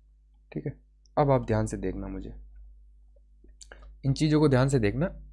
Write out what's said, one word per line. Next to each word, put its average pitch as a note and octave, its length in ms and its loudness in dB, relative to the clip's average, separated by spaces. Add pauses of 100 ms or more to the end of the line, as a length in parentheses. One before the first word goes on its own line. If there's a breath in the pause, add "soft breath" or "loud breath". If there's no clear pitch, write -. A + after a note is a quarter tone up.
(520)
ठीक D3+ 140 -8
है। D3 80 -8 (440)
अब D3 140 4
आप B2+ 160 2
ध्यान A2 180 0
से A2 120 -6
देखना, G2 300 -6
मुझे F#2+ 260 -10 (1700 loud breath)
इन C3+ 80 2
चीज़ों D3+ 260 2
को D3+ 100 6
ध्यान C3 200 4
से C3+ 100 2
देखना A2+ 280 0 (260)